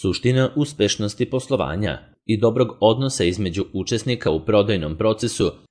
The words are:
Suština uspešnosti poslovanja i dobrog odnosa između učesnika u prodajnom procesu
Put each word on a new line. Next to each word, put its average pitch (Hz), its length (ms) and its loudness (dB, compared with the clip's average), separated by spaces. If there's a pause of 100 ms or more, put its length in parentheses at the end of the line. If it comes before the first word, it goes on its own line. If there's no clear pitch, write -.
Suština 127 540 0
uspešnosti 107 760 -2
poslovanja 95 680 -2 (260)
i 110 160 0
dobrog 120 280 2 (120)
odnosa 120 440 2
između 90 480 0
učesnika 110 580 -2
u 78 140 0
prodajnom 101 540 2
procesu 110 520 0 (200)